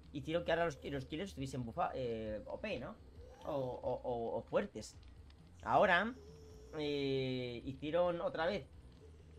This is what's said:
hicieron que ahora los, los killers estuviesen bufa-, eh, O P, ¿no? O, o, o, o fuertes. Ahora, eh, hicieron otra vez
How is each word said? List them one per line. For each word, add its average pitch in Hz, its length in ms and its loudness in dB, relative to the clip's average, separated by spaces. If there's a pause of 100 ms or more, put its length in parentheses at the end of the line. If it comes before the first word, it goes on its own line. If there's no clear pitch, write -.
(120)
hicieron 151 320 -2
que 170 80 2
ahora 165 120 6
los, 147 180 0
los 139 220 -2
killers 170 260 -6
estuviesen 131 360 -4
bufa-, 135 280 0
eh, 113 520 -2
O - 140 -6
P, 190 200 -4
¿no? - 160 -8 (480)
O, 156 80 -2
o, 127 500 0
o, 117 360 0
o 117 40 0
fuertes. - 540 -2 (680)
Ahora, 175 520 8 (640)
eh, 131 840 2
hicieron 165 560 2
otra 160 240 0
vez 180 220 2 (720)